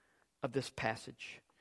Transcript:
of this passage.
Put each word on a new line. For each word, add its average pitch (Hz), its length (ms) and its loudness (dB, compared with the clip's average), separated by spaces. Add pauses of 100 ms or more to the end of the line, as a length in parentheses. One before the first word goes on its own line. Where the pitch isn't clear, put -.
(420)
of 127 100 0
this 131 160 2
passage. - 720 -2 (200)